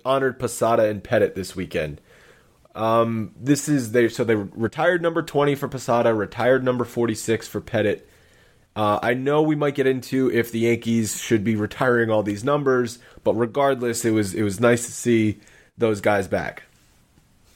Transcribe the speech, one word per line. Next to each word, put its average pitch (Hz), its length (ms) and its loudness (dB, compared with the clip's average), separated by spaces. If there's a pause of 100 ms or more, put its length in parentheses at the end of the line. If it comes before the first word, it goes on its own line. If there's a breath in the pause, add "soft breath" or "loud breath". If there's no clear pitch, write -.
honored 135 340 0
Posada 117 460 2
and 107 180 -2
Pettitte 104 320 0
this 92 220 -10
weekend. 80 460 -6 (720 soft breath)
Um, 113 640 0
this 139 260 0
is, 131 260 0
they, 117 180 4
so 120 140 -2
they 113 100 2
retired 113 680 -2
number 165 220 -2
twenty 143 320 0
for 139 140 -6
Posada, 120 440 0
retired 113 500 0
number 123 220 0
forty-six 117 640 -2
for - 140 -8
Pettitte. 104 400 0 (720 soft breath)
Uh, 104 260 2
I 120 120 2
know 139 260 0
we 156 140 2
might 147 200 -2
get 135 120 0
into 131 440 0
if 117 220 0
the 113 60 -4
Yankees 113 600 0
should 110 260 0
be 110 120 0
retiring 117 540 0
all 107 120 2
these 101 220 -6
numbers, 131 540 0 (240 loud breath)
but 104 100 2
regardless, 120 720 0
it 117 60 2
was, 107 240 2
it 107 80 -2
was 98 180 -2
nice 120 240 4
to - 80 -10
see 110 480 2 (380 soft breath)
those 107 240 0
guys 101 260 2
back. - 360 -6 (920)